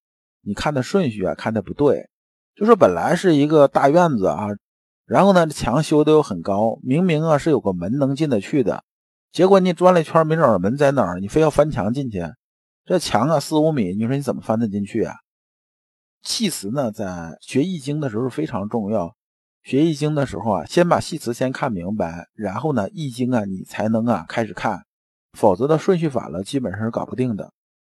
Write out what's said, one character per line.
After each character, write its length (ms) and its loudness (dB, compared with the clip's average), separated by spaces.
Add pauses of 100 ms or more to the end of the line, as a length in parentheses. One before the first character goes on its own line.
(420)
你 140 -6
看 180 -4
的 80 -2
顺 300 0
序 120 -6
啊 120 -2
看 180 -4
的 80 -2
不 120 -8
对。 360 0 (460)
就 100 -4
说 100 8
本 200 6
来 200 0
是 200 2
一 100 4
个 220 6
大 220 4
院 280 4
子 100 0
啊， 200 -2 (580)
然 200 2
后 80 6
呢 140 4
墙 340 -2
修 220 4
得 80 2
又 100 6
很 220 -4
高， 400 -2
明 200 2
明 200 2
啊 160 2
是 100 -2
有 100 4
个 140 -2
门 240 -4
能 180 0
进 140 -2
得 100 0
去 220 -2
的， 220 -2 (480)
结 160 2
果 120 6
你 140 2
转 200 4
了 80 4
一 20 2
圈 240 2
没 80 0
找 80 0
着 160 4
门 180 -2
在 140 4
哪 120 2
儿， 160 -4
你 80 -6
非 140 2
要 80 4
翻 220 2
墙 200 -2
进 200 -4
去， 100 -6 (640)
这 140 0
墙 300 0
啊 100 2
四 160 -4
五 160 4
米， 240 -2
你 100 -2
说 100 0
你 60 -2
怎 140 -2
么 80 -10
翻 160 -2
得 80 0
进 180 -4
去 180 -2
啊？ 120 -8 (1080)
系 260 -4
辞 220 -8
呢 200 -2
在 480 -10
学 240 -2
《易 140 -6
经》 240 -6
的 80 -4
时 100 -6
候 80 -2
非 180 -6
常 220 -6
重 240 -4
要， 240 -4 (480)
学 220 0
易 80 2
经 200 -4
的 120 -2
时 120 -8
候 140 -4
啊， 140 -2
先 240 2
把 100 4
系 180 -8
辞 160 -6
先 200 -4
看 180 -4
明 240 -6
白， 380 -6
然 220 -8
后 180 -4
呢 160 -2
易 200 -10
经 220 -4
啊 140 -2
你 180 -8
才 240 -6
能 200 0
啊 200 -2
开 180 -4
始 60 -10
看， 320 -6 (540)
否 180 4
则 120 -2
的 100 2
顺 200 0
序 120 0
反 200 -6
了 140 -6
基 160 -6
本 140 -6
上 80 -8
是 100 -4
搞 140 -6
不 100 -14
定 200 -2
的。 180 -12 (340)